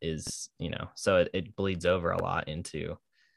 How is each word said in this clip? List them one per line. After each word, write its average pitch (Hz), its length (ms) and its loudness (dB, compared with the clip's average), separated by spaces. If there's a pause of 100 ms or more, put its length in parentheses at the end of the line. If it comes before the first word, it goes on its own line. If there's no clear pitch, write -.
is, 78 560 -6
you 85 120 -4
know, - 260 -6
so 98 220 4
it, 87 160 6
it 95 240 -4
bleeds 95 280 0
over 87 260 4
a 87 100 0
lot 87 260 -2
into, 80 500 -6 (400)